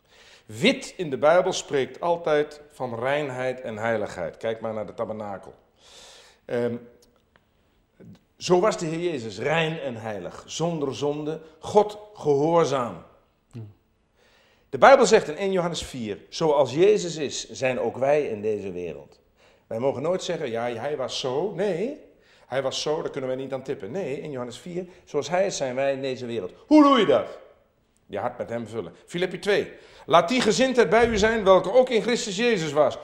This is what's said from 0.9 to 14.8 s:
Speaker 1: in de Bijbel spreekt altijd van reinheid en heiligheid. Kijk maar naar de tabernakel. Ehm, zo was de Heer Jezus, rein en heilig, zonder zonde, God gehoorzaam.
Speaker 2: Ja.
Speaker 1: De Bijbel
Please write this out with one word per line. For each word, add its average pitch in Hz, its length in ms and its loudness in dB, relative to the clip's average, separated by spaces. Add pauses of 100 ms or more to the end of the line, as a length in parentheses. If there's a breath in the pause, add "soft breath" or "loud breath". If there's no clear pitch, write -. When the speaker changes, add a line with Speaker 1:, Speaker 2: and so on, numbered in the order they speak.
Speaker 1:
in 165 140 -6
de 127 80 -4
Bijbel 175 340 4
spreekt - 480 -4
altijd 170 600 -2 (120)
van 117 260 -8
reinheid 127 640 -4
en 113 180 -10
heiligheid. 104 580 -4
Kijk 113 240 -6
maar 113 140 -6
naar 107 120 -8
de 92 80 -16
tabernakel. 104 600 -10 (920 loud breath)
Ehm, 120 320 -4 (1600)
zo 180 240 2
was 208 180 2
de 170 80 -4
Heer 165 240 -2
Jezus, 113 280 -8
rein 160 420 -2
en 127 160 -8
heilig, 104 500 -10
zonder 156 480 -4
zonde, 147 460 -6 (180 loud breath)
God 208 400 2 (160)
gehoorzaam. 139 880 2 (500)
Speaker 2:
Ja. 117 80 -14 (1080 soft breath)
Speaker 1:
De 131 80 -6
Bijbel 247 280 10